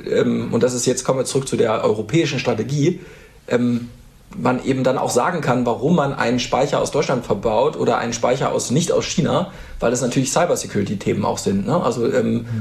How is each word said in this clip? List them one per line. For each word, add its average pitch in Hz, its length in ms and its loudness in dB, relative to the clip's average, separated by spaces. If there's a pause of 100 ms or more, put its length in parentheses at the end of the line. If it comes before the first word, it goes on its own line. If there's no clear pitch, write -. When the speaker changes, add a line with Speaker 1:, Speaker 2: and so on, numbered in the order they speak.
Speaker 1:
ähm, 117 440 0
und 117 100 2
das 123 100 4
ist 123 120 -4
jetzt, 123 200 0
kommen 131 140 2
wir 123 60 -2
zurück 135 220 -2
zu - 80 -2
der 113 280 2
europäischen 120 560 0
Strategie, 139 600 0 (480)
ähm, 120 420 0 (460)
man 123 300 0
eben 131 180 0
dann 131 140 2
auch - 140 -2
sagen 151 300 0
kann, 123 240 0
warum 120 300 0
man 139 160 2
einen 123 280 0
Speicher 131 420 0
aus 101 80 -2
Deutschland 143 340 0
verbaut 117 540 0
oder 120 220 2
einen 117 140 -2
Speicher 127 380 0
aus, - 200 -2
nicht 143 200 2
aus - 140 2
China, 147 460 0 (280)
weil 117 120 2
das 123 100 0
natürlich 131 300 0
Cybersecurity-Themen 107 920 0
auch 110 140 0
sind, 98 300 0
ne? 160 140 2
Also, 120 300 0
ähm, 113 220 2
Speaker 2:
Mhm. 113 120 -2 (160)